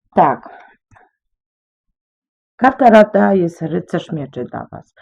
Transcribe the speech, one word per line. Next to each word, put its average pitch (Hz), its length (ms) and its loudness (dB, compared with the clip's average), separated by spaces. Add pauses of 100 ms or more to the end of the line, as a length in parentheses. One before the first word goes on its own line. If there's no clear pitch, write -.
(140)
tak. 147 340 0 (2000)
Karta 262 340 2
rada 208 440 4
jest 170 280 -2
rycerz 160 500 -8
mieczy 135 320 -10
dla - 280 -14
Was, - 300 -20